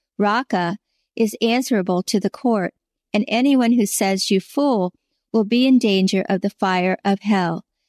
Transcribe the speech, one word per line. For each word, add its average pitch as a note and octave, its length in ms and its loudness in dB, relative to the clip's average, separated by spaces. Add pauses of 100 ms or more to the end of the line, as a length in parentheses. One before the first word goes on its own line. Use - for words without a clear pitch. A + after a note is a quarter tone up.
(180)
"Raca," G#3 600 -2 (400)
is A3 240 0
answerable A3+ 640 0
to - 160 -2
the F#3+ 100 -2
court, G#3+ 440 -2 (380)
and G#3 160 0
anyone B3 460 2
who A#3+ 140 2
says, G3 440 -2
"You F#3+ 80 2
fool," A3+ 540 -2 (400)
will A3 120 2
be A#3+ 220 2
in C4 120 4
danger F#3+ 500 0
of F#3+ 100 0
the G3+ 120 -4
fire F#3 520 -2
of G3 180 -2
hell. F3+ 440 -2 (240)